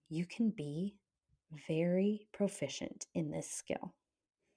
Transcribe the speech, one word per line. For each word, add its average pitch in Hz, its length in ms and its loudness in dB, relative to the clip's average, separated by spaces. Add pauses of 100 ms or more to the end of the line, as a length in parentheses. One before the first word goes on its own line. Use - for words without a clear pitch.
you 165 160 0
can 226 240 2
be 160 460 -2 (720)
very 185 640 4
proficient - 800 -2
in 160 180 0
this 160 180 -4
skill. - 440 -4 (640)